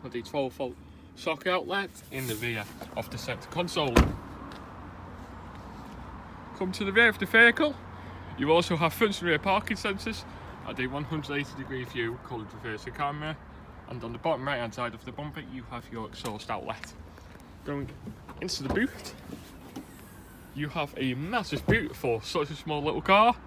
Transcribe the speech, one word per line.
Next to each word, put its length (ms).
and 120
a 80
twelve 300
volt 220
socket 380
outlet 380
in 140
the 120
rear 260
of 160
the 80
centre 320
console. 420
Come 140
to 120
the 80
rear 160
of 120
the 80
vehicle, 480
you 160
also 260
have 160
front 280
and 80
rear 80
parking 400
sensors 460
and 120
a 80
one 160
hundred 340
eighty 180
degree 280
view 420
coloured 260
reverse 340
camera, 420
and 140
on 80
the 60
bottom 300
right 100
hand 160
side 220
of 100
the 60
bumper 320
you 160
have 220
your 160
exhaust 420
outlet. 440
Going 240
into 220
the 100
boot, 400
you 140
have 280
a 160
massive 540
boot 280
for 280
such 260
a 60
small 260
little 220
car 320